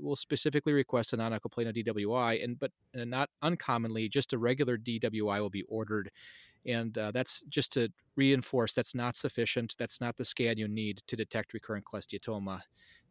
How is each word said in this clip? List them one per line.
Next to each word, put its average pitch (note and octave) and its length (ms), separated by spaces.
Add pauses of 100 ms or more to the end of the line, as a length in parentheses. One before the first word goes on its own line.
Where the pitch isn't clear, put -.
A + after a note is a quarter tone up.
"We'll C#3+ 140
specifically D3 580
request B2+ 400
a - 20
non-echoplanar A2+ 560
D A2+ 120
W G#2+ 280
I," A#2+ 220
and, A#2+ 240
but, - 140 (220)
uh, A#2+ 120
not B2+ 240 (100)
uncommonly, A#2 720
just C#3 240
a B2 40
regular B2 380
D A2+ 220
W A2 300
I G2+ 120
will G#2 80
be G2 140
ordered. G#2+ 480 (560)
And, A#2 320
uh, G#2+ 120
that's B2 380
just C#3+ 240
to A#2 160 (260)
reinforce C3+ 600
that's - 200
not A#2+ 220
sufficient. A#2 600
That's - 200
not A#2+ 200
the A#2+ 80
scan A#2 320
you A2 100
need G#2+ 380
to - 100
detect A2 380
recurrent G#2+ 320
cholesteatoma. G2 760 (500)